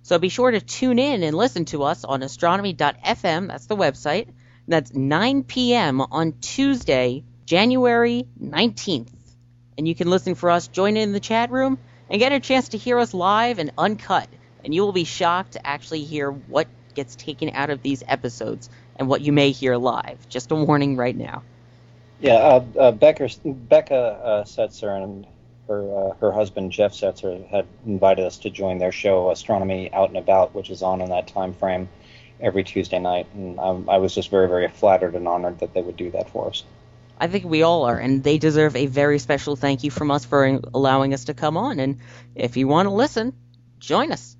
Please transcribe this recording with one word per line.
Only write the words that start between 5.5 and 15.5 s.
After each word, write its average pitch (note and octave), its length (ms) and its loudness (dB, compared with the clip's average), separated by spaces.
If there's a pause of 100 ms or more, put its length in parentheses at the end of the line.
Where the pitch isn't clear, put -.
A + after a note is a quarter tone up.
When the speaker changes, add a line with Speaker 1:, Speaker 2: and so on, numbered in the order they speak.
Speaker 1:
M D3 240 2
on D3+ 400 -2
Tuesday, D3 840 0 (200)
January A#3+ 800 2 (140)
nineteenth. E3 720 -2 (680)
And D3+ 80 -4
you E3 100 0
can F3 140 -2
listen F#3 240 0
for F3 160 0
us, E3+ 200 0
join G3+ 260 0
in G#3+ 160 0
the G3+ 80 -4
chat A#3 320 -2
room, C4 260 0 (320)
and G3+ 100 -2
get C4 120 4
a C#4 80 2
chance C4 300 0
to A3 80 -8
hear A#3+ 220 0
us A#3 140 0
live G#3 460 2
and D#3 180 -6
uncut. F#3 520 -2 (340)
And D3 100 -6
you F3+ 80 2
will G3+ 120 0
be F3+ 100 0
shocked F3+ 500 -2